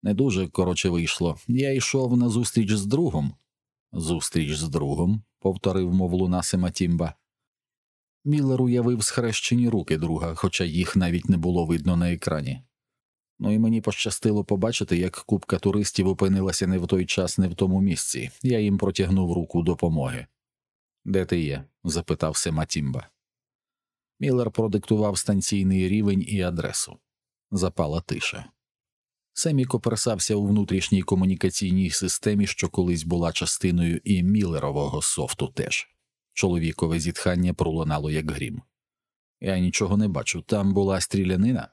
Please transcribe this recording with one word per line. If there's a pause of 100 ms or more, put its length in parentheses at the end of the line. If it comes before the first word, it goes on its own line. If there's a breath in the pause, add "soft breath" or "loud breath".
«Не
дуже,
коротше,
вийшло. (100)
Я
йшов
на
зустріч
з
другом». (580)
«Зустріч
з
другом», — (160)
повторив,
мов
луна,
Сематімба. (1080)
Міллер
уявив
схрещені
руки
друга,
хоча
їх
навіть
не
було
видно
на
екрані. (760)
«Ну
і
мені
пощастило
побачити,
як
купка
туристів
опинилася
не
в
той
час,
не
в
тому
місці. (120)
Я
їм
протягнув
руку
допомоги». (800)
«Де
ти
є?» — (200)
запитав
Сема
Тімба. (1120)
Міллер
продиктував
станційний
рівень
і
адресу. (520)
Запала
тиша. (840)
Семі
коперсався
у
внутрішній
комунікаційній
системі,
що
колись
була
частиною
і
Міллерового
софту
теж. (440)
Чоловікове
зітхання
пролунало,
як
грім. (800)
«Я
нічого
не
бачу.
Там
була
стрілянина?»